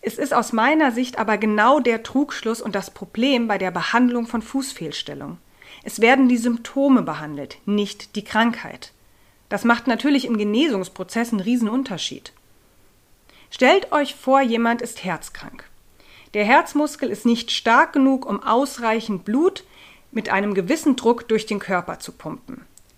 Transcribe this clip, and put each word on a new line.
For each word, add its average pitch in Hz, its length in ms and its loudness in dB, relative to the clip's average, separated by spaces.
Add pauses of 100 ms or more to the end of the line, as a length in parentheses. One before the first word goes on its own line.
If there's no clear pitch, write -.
Es - 160 -8
ist 277 160 -2
aus 240 200 0
meiner 269 380 4
Sicht 247 260 -4
aber 214 200 0
genau 214 420 4
der 226 240 0
Trugschluss 254 580 -4
und 208 120 -6
das 190 180 -4
Problem 233 560 0
bei 202 100 0
der 185 140 -2
Behandlung 233 560 2
von 226 140 -4
Fußfehlstellung. 151 960 -8 (440)
Es - 160 -10
werden 247 300 6
die 247 80 4
Symptome 247 640 2
behandelt, 151 640 -8
nicht 208 500 -4
die 208 80 -6
Krankheit. - 720 -2 (560)
Das - 140 -4
macht 233 240 2
natürlich 254 380 2
im 233 120 -2
Genesungsprozess 214 920 -2
einen 202 100 0
Riesenunterschied. 226 920 -2 (1160)
Stellt 339 420 2
euch 294 220 0
vor, 269 280 2
jemand 233 420 0
ist - 200 -12
herzkrank. - 600 -10 (720)
Der 208 100 2
Herzmuskel 294 640 2
ist 208 160 -4
nicht 233 240 2
stark 269 440 2
genug, 269 340 2
um - 160 -4
ausreichend 226 840 -2
Blut 302 380 0 (480)
mit - 180 -4
einem 202 240 0
gewissen 247 420 2
Druck 233 320 0
durch 220 200 0
den 208 100 -2
Körper 180 400 -4
zu - 140 -16
pumpen. - 520 -14 (340)